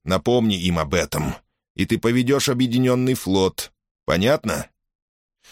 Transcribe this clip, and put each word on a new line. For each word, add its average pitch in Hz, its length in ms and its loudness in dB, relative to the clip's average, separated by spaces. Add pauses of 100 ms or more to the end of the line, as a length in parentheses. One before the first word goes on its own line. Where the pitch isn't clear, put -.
напомни 110 500 2
им 87 240 0
об 76 140 -2
этом. 76 420 -2 (400)
И 95 100 -2
ты 117 120 -2
поведёшь 127 500 0
объединённый 127 680 0
флот. 95 580 -2 (320)
Понятно?» 95 600 0 (840)